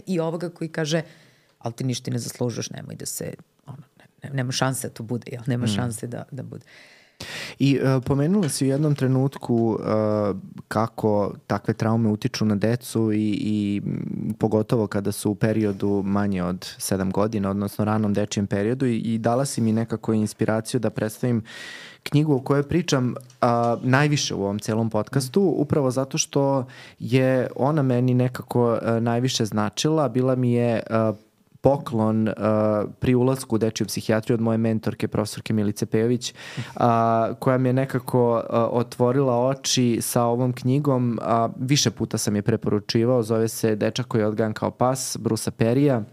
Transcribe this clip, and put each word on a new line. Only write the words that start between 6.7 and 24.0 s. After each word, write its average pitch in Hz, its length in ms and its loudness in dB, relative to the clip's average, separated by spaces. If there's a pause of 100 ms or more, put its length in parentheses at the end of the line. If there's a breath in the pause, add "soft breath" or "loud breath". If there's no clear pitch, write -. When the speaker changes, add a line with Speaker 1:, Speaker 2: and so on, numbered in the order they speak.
Speaker 2:
I, 135 160 4
e, 131 260 2
pomenula 143 480 2
si - 160 -2
u - 20 2
jednom 143 280 2
trenutku, 131 840 0
e, - 60 -8 (840)
kako 107 680 0 (140)
takve 107 260 -2
traume 113 360 2
utiču 110 360 -2
na 107 100 2
decu 110 580 0
i, 107 40 0 (140)
i, 101 540 0
m, - 180 -4 (300)
pogotovo 110 540 2
kada 101 240 -2
su 107 200 -2
u 98 40 -2
periodu 101 720 0
manje 101 380 0
od 90 340 -6
sedam 95 340 -2
godina, 101 380 0
odnosno 101 360 -2
ranom 107 280 2
dečijem 104 340 -2
periodu 113 380 -2
i, 117 120 0
i 113 200 -2
dala 117 280 0
si - 160 -4
mi 113 100 2
nekako 113 420 0
inspiraciju 110 680 0
da 110 100 0
predstavim 113 540 -2 (600 loud breath)
knjigu 147 320 2
o 123 60 2
kojoj 139 220 2
pričam, 143 500 0 (280)
a, 117 420 2
najviše 135 520 2